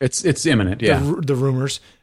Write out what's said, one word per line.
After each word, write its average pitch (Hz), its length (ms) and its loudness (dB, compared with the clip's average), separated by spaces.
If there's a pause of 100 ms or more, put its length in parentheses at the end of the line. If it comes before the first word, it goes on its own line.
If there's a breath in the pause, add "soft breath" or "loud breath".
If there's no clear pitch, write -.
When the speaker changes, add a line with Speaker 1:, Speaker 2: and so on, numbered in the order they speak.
Speaker 1:
It's, - 220 -2
it's 165 220 0
imminent, 113 360 2
Speaker 2:
The 113 80 0
Speaker 1:
yeah. 90 140 4
Speaker 2:
ru-, 151 200 -2
the 139 120 0
rumors. 131 460 -2 (220 soft breath)